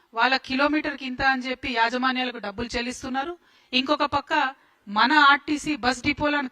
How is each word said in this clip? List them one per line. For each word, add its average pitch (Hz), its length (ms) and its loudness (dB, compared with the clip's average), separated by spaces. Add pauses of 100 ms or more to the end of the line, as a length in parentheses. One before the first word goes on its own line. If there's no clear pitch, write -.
(180)
వాళ్ళ 247 160 4 (140)
కిలోమీటర్కి 294 600 -2
ఇంత 254 120 -6 (120)
అని 254 140 -4
చెప్పి 254 200 -6 (120)
యాజమాన్యాలకు 247 680 0
డబ్బులు 202 300 -8
చెల్లిస్తున్నారు. 254 580 -6 (380)
ఇంకొక 285 340 0 (100)
పక్క 285 160 -4 (680)
మన 240 140 4 (200)
ఆర్టీసీ 294 400 0 (120)
బస్ 247 220 0
డిపోలను 294 460 0